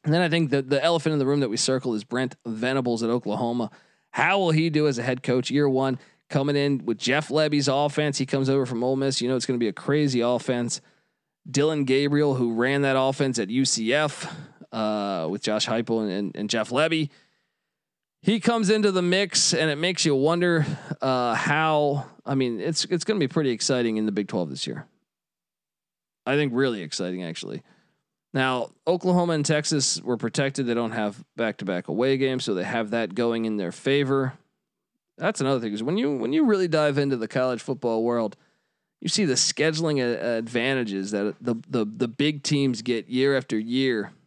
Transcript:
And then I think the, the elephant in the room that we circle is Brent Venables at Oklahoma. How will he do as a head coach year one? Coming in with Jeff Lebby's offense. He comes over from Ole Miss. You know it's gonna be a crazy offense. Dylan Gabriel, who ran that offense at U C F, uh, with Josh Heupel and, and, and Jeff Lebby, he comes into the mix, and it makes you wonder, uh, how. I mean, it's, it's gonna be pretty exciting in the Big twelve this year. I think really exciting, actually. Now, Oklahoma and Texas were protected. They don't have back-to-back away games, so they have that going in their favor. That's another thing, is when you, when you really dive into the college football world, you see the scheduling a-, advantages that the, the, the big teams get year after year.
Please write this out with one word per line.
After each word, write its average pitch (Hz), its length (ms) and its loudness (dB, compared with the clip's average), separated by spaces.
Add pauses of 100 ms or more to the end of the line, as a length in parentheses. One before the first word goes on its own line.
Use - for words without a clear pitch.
And 151 120 2
then 180 80 4
I 165 80 2
think 160 200 2
the, 139 120 2
the 135 200 0
elephant 160 300 2
in 151 60 2
the 135 80 2
room 143 140 2
that 120 100 0
we 110 80 -2
circle 131 340 0
is 104 120 -2
Brent 127 320 -4 (100)
Venables 120 560 0
at 113 80 0
Oklahoma. 117 600 -2 (420)
How 175 260 2
will 180 120 2
he 160 200 4
do 151 180 2
as 127 80 0
a 117 60 -4
head 127 200 -2
coach 127 280 0
year 143 180 4
one? 131 300 2 (320)
Coming 143 260 2
in 143 300 2
with 113 100 0
Jeff 139 320 0
Lebby's 147 400 2
offense. 143 480 0
He 131 80 -2
comes 135 240 0
over 135 160 2
from 120 180 -4
Ole 131 140 2
Miss. 135 240 0
You 120 80 -2
know 131 80 2
it's 123 80 -2
gonna 123 140 -2
be 117 100 2
a 95 60 -4
crazy 143 480 0
offense. 120 580 -2 (680)
Dylan 143 380 2
Gabriel, 143 500 4
who 120 200 0
ran 131 260 2
that 135 180 2
offense 131 400 2
at 101 120 -2
U 131 160 2
C 113 260 0
F, 147 420 -2 (380)
uh, 101 580 -2
with 101 120 -4
Josh 107 240 -2
Heupel 113 340 0
and, 104 100 -2
and, 98 260 -4
and 104 120 -6
Jeff - 220 -2
Lebby, 156 400 0 (1120)
he 214 160 2
comes 220 320 2
into 208 220 4
the 185 100 2
mix, 180 500 2
and 156 160 2
it 147 60 0
makes 170 300 -2
you 147 100 4
wonder, 165 500 2 (360)
uh, 127 340 0
how. 147 720 2 (180)
I 139 120 -2
mean, 120 240 0
it's, 151 240 -2
it's 170 180 -2
gonna 214 160 -2
be 143 80 2
pretty 139 240 0
exciting 117 460 0
in 107 100 0
the 104 60 0
Big 101 160 -4
twelve 90 200 -4
this 67 160 -8
year. - 220 -10 (1400)
I 135 120 0
think 143 180 2
really 120 280 0
exciting, 90 420 -6
actually. 80 380 -10 (720)
Now, 131 380 -2 (160)
Oklahoma 175 460 2
and 147 120 0
Texas 151 560 0
were 120 160 -2
protected. 135 500 -2
They 117 80 0
don't 117 180 -2
have 104 300 -4 (140)
back-to-back 101 520 -4
away 127 280 2
games, 131 280 -2
so 104 100 -2
they 90 80 -2
have 107 280 -4
that 107 260 -2
going 117 280 0
in 110 120 -2
their 87 160 -4
favor. 135 640 0 (840)
That's 190 220 -2
another 135 200 0
thing, 110 120 -4
is 107 100 -4
when 165 160 -2
you, 277 180 0
when 226 160 -4
you 311 120 4
really 190 240 4
dive 151 300 2
into 139 180 0
the 110 120 -4
college 127 320 0
football 117 440 -2
world, 117 320 0 (640)
you - 80 -6
see 208 160 0
the 131 100 2
scheduling 156 640 0
a-, 120 400 -2
advantages 113 720 -2
that 104 300 -2
the, 117 160 -2 (120)
the, 113 160 -2
the 113 240 -4
big 143 360 -2
teams 135 380 0
get 117 260 -2
year 135 280 2
after 113 220 -2
year. 117 540 -2 (140)